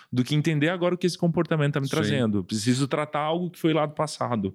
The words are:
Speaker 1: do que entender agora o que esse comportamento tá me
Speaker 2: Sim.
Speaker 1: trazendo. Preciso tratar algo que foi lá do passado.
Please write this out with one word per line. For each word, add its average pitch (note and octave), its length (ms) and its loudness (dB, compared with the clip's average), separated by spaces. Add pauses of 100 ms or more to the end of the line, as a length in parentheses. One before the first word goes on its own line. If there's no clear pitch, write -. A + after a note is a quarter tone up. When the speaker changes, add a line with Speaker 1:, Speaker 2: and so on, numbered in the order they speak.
(120)
Speaker 1:
do B2 120 0
que D3 120 -2
entender D3+ 340 2
agora F3 260 0
o - 20 -4
que - 100 -2
esse E3+ 100 -2
comportamento D#3+ 560 0
tá D3 60 0
me C#3 80 -2
Speaker 2:
Sim. - 40 -4
Speaker 1:
trazendo. A2+ 520 0
Preciso B2 440 0
tratar D3+ 320 -2
algo E3 300 -2
que - 100 -20
foi D#3+ 140 2
lá D#3 120 2
do D3+ 80 -4
passado. A#2+ 600 -2